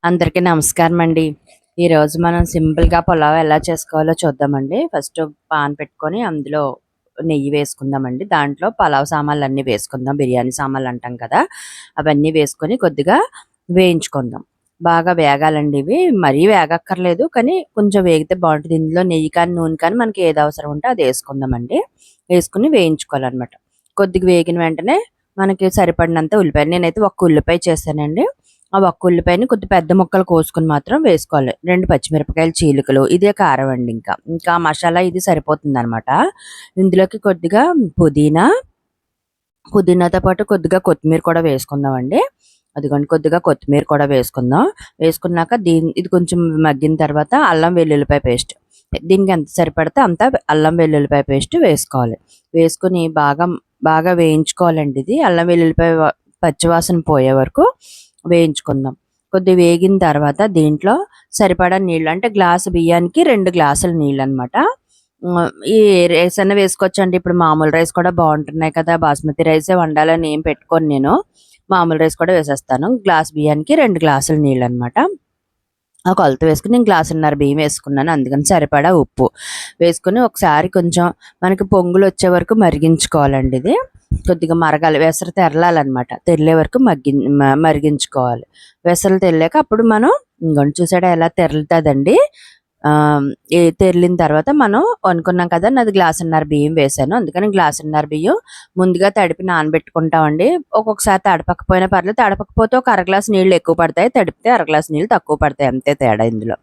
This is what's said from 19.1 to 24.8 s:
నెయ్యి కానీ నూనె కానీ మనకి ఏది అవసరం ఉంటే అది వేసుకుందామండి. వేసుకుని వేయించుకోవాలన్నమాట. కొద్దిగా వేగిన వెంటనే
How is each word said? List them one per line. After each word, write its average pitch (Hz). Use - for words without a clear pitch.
నెయ్యి 156
కానీ 170
నూనె 160
కానీ 190
మనకి 208
ఏది 151
అవసరం 147
ఉంటే 151
అది 185
వేసుకుందామండి. 131
వేసుకుని 190
వేయించుకోవాలన్నమాట. 135
కొద్దిగా 185
వేగిన 170
వెంటనే 170